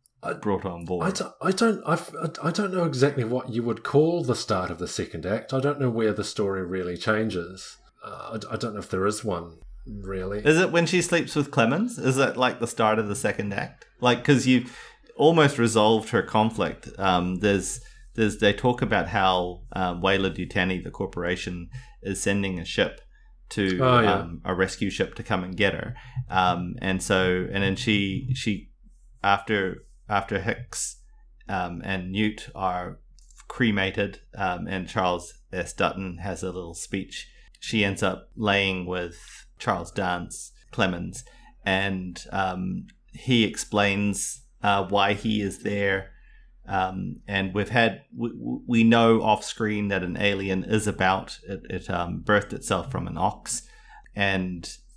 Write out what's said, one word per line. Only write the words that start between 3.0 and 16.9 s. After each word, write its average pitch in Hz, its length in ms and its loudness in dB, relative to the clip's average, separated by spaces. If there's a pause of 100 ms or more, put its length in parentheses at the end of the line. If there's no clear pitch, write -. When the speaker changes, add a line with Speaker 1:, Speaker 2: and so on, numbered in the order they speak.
Speaker 1:
what 120 260 -4
you 117 140 -2
would 113 200 -4
call 160 400 2
the 127 120 0
start 92 360 -2
of 82 80 -8
the 87 80 -6
second 85 380 -8
act. 104 280 -4
I 135 60 0
don't 143 200 -2
know 131 100 2
where 110 240 2
the 104 100 -4
story 98 420 -2
really 90 320 -4
changes. 95 800 -4 (260)
Uh, - 300 -14
I 113 60 -8
d-, - 120 -12
I 117 60 -6
don't 110 160 -4
know 104 60 -8
if 92 100 -12
there 95 160 0
is 107 180 -2
one, 85 340 -6 (280)
really. 98 540 -6
Speaker 2:
Is 151 200 6
it 185 120 2
when 170 140 4
she 180 160 2
sleeps 170 340 0
with 143 160 0
Clemens? 147 480 2
Is 127 180 2
it, 135 180 2
like, 123 240 2
the 117 80 -2
start 110 320 2
of 107 80 0
the 101 80 -2
second 104 380 -2
act? - 320 -8 (160)
Like, 123 220 4
'cause 135 240 6
you've 127 280 4 (400)
almost 147 420 6
resolved 110 520 6
her 98 140 2
conflict. 107 760 0